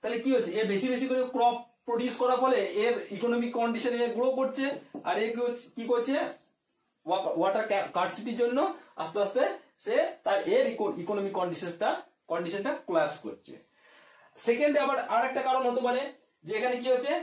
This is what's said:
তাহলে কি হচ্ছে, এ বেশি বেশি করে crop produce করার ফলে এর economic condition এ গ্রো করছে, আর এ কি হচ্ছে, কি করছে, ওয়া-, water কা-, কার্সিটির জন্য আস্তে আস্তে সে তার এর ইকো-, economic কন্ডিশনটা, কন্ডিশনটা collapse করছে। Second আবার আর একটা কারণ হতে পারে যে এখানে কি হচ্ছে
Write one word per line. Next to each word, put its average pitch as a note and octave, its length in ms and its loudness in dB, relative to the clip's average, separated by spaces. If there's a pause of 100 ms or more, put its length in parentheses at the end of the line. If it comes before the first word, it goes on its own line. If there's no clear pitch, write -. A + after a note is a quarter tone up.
তাহলে A#3 240 -4
কি C4+ 100 2
হচ্ছে, F#3+ 240 2
এ A3 40 2 (100)
বেশি G3 220 0
বেশি C4 160 0
করে B3+ 120 2 (120)
crop A#3+ 220 4 (320)
produce A#3+ 340 0
করার B3 200 4
ফলে B3+ 160 4 (260)
এর A#3+ 100 2 (220)
economic A#3 340 0 (100)
condition A#3 320 0 (100)
এ - 20 2 (120)
গ্রো B3+ 120 2 (100)
করছে, C4 260 -2 (440)
আর F3+ 160 0
এ - 100 -2
কি A#3 120 -4
হচ্ছে, A#3+ 180 -6 (120)
কি A3+ 160 -8
করছে, A#3 220 2 (960)
ওয়া-, E3 300 0
water G3 320 2
কা-, G3 260 0
কার্সিটির A3+ 460 -2
জন্য B3 160 2 (440)
আস্তে E3 220 -4
আস্তে B3 180 0 (420)
সে A3 120 0 (280)
তার G3 140 2 (160)
এর C4 180 6
ইকো-, A3 300 -2
economic G3 380 -4
কন্ডিশনটা, F3 500 -2 (420)
কন্ডিশনটা G3 400 -2 (140)
collapse D#3 400 2
করছে। - 260 -14 (920)
Second C#4 280 4 (100)
আবার C4 140 0 (160)
আর A#3 140 4
একটা C4+ 200 -2
কারণ C4 200 2
হতে A#3+ 180 0
পারে B3 140 2 (460)
যে F3+ 120 -6
এখানে B3 240 0
কি B3+ 120 -2
হচ্ছে C4 180 0 (100)